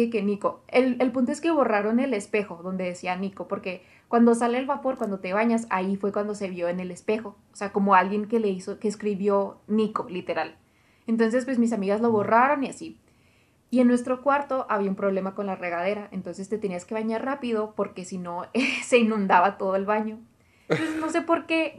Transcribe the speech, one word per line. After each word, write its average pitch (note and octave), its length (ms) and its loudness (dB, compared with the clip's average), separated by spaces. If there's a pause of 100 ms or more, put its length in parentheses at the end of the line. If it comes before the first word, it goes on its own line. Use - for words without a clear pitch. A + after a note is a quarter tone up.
de A#3 40 -2
que A3 140 -2
Nico. G3+ 440 -2
El, B3+ 340 2
el B3+ 100 2
punto B3 200 0
es D4 100 -6
que E4 100 0
borraron A3 480 2
el C4+ 140 0
espejo G3+ 500 -4
donde F#3 220 -6
decía F3+ 300 -4
Nico, F#3+ 320 -8
porque F#3+ 360 -8 (240)
cuando A#3 280 6
sale A#3+ 220 0
el C4 80 -2
vapor, C4 320 -4
cuando G3 220 -4
te F#3+ 140 -6
bañas, A3+ 360 2
ahí F#3+ 280 -2
fue G3+ 140 -2
cuando G#3 240 -4
se G3 140 -6
vio F3 180 -4
en F3+ 120 -2
el F#3 120 -8
espejo. G#3+ 460 -6 (160)
O - 20 -20
sea, G3+ 160 -8
como G3 240 4
alguien G3 320 4
que A#3 120 2
le G#3 100 0
hizo, F#3 300 -6
que A3+ 80 -4
escribió G3+ 800 0
Nico, G#3+ 420 0
literal. E3 460 -4 (520)
Entonces, A3+ 380 2
pues C4 140 -2
mis A#3 140 4
amigas G3+ 280 0
lo A#3 100 2
borraron A#3 520 4
y - 60 -4
así. - 300 -14 (720)
Y B3 100 4
en A#3+ 60 8
nuestro B3 340 0
cuarto C4+ 480 0
había G3+ 200 0
un F#3+ 60 -4
problema F#3+ 400 -2
con G#3 120 -6
la F#3+ 80 -4
regadera, F3+ 560 -4
entonces F#3+ 380 -10
te G#3+ 80 -4
tenías F#3 280 -6
que - 100 -10
bañar A3 300 -2
rápido A#3+ 500 -4
porque F#3+ 300 -4
si F#3+ 120 -10
no, F3 260 -8 (100)
<laughs> - 300 0
se B3+ 160 4
inundaba G3+ 580 4
todo F#3+ 180 -2
el G3 100 -2
baño. A3 340 -2 (480)
Entonces, D#4 320 -2
no D#4 100 -4
sé E4+ 140 0
por E4 240 0
qué, D#4+ 320 0